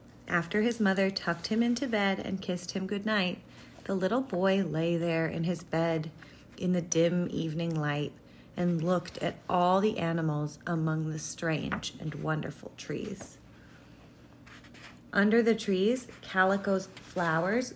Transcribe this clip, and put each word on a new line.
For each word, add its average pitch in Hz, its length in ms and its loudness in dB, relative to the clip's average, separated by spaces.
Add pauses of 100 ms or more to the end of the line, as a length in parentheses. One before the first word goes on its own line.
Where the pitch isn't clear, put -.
(280)
after 175 320 0
his 233 180 0
mother 190 320 2
tucked 170 360 -4
him 220 160 2
into 240 240 2
bed 202 320 0
and 190 240 -4
kissed - 300 -6
him 190 140 -4
goodnight, 202 520 0 (460)
the 196 100 -2
little 190 260 2
boy 190 420 2
lay 165 360 0
there 165 280 2
in 165 180 -2
his 165 200 -2
bed 160 460 0 (480)
in 180 160 0
the 175 80 2
dim 170 480 4
evening 165 440 -2
light 147 380 -2 (440)
and 175 260 2
looked 175 360 0
at - 180 -2 (120)
all 180 320 4
the 214 180 2
animals 160 680 0
among 160 440 0
the 156 80 -6
strange 151 840 -4
and 151 160 -6
wonderful 151 600 -6
trees. - 640 -8 (1700)
Under 214 300 6
the 220 120 4
trees, 208 540 0 (140)
Calico's 190 720 2
flowers 180 800 0